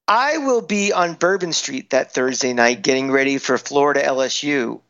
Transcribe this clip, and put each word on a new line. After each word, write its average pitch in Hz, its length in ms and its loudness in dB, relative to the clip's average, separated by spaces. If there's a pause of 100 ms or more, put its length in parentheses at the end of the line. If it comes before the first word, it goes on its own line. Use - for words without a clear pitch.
I 269 320 0
will 262 240 0
be 202 300 0
on 175 220 0
Bourbon 180 380 0
Street 135 380 -6
that 135 220 0
Thursday 127 400 0
night 120 300 2
getting 135 280 0
ready 135 280 2
for 127 200 0
Florida 143 460 2
L 135 180 0
S 127 220 -2
U. 123 460 -2